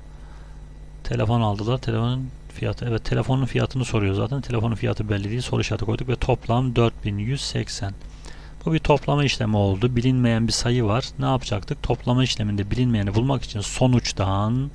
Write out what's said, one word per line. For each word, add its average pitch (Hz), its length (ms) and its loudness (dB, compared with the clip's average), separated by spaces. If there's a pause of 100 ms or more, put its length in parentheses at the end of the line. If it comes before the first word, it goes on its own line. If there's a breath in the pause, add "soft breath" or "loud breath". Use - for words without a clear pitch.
(1040 loud breath)
Telefon 117 380 2
aldılar. 107 360 0
Telefonun 123 520 -2 (240)
fiyatı, 113 360 -4
evet, 113 160 0
telefonun 127 400 2
fiyatını 123 400 0
soruyor 101 280 2
zaten. 110 280 -2
Telefonun 117 340 -2
fiyatı 107 340 -2
belli 101 200 0
değil. 120 120 -2
Soru 117 200 0
işareti 110 240 -2
koyduk 117 240 -2
ve 120 60 2
toplam 120 600 0
dört 117 300 2
bin 101 120 -2
yüz 120 240 -2
seksen. 104 520 -4 (720 loud breath)
Bu 165 80 2
bir 156 60 2
toplama 147 440 2
işlemi 107 340 2
oldu. 101 380 2
Bilinmeyen 120 520 4
bir 110 60 0
sayı 123 300 2
var. 110 220 2 (140)
Ne 135 60 -2
yapacaktık? 131 580 -2
Toplama 123 400 2
işleminde 104 480 0
bilinmeyeni 110 440 2
bulmak 127 280 2
için 107 180 -6
sonuçtan 117 1120 2